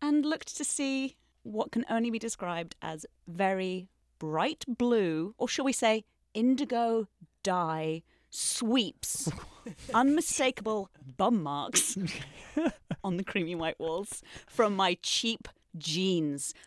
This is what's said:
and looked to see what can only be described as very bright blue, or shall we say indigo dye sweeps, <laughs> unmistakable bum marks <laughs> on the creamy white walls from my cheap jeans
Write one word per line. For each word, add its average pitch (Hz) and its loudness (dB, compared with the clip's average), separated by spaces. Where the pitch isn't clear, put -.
and 294 4
looked 294 -2
to 302 -4
see 269 0
what 214 -4
can 233 0
only 226 2
be 226 -2
described 175 -6
as 160 -8
very 185 0
bright 160 0
blue, 208 2
or 262 0
shall - 0
we 269 4
say 220 2
indigo 233 2
dye 160 0
sweeps, - 0
<laughs> - -8
unmistakable 254 2
bum 226 4
marks 143 0
<laughs> - -4
on 185 -2
the 190 -4
creamy 175 -4
white 165 -4
walls 165 -4
from 208 2
my 190 2
cheap - -2
jeans 156 0